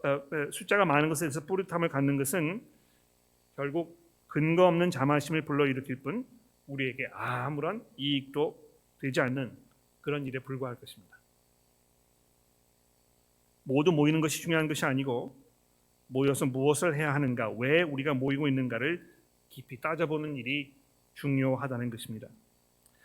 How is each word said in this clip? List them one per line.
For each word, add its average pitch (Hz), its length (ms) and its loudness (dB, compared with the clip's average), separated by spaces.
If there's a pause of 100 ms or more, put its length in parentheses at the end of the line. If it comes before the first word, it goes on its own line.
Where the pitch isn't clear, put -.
어, 143 60 0
어, 143 420 -2
숫자가 202 340 2
많은 151 220 4
것에 160 180 0
대해서 127 200 -4
뿌듯함을 170 440 0
갖는 139 280 0
것은 165 460 -2 (920)
결국 143 400 -4 (320)
근거 165 380 6
없는 175 240 6
자만심을 147 540 0
불러일으킬 135 580 -2
뿐 214 240 -6 (400)
우리에게 131 480 -6
아무런 143 680 -6 (120)
이익도 143 640 -2 (420)
되지 135 200 -2
않는 127 300 -2 (500)
그런 143 240 -4
일에 127 140 -8
불과할 127 360 -8
것입니다. - 400 -20 (2500)
모두 147 280 4
모이는 151 280 4
것이 151 220 0
중요한 160 260 2
것이 151 160 -4
아니고, 135 540 -2 (720)
모여서 139 400 2
무엇을 143 480 2
해야 151 180 0
하는가, 123 380 0
왜 131 320 4
우리가 143 320 -2
모이고 139 320 0
있는가를 131 600 -2 (420)
깊이 123 300 -16
따져보는 151 580 -2
일이 135 360 -6 (400)
중요하다는 131 800 -2
것입니다. 110 360 -12 (760)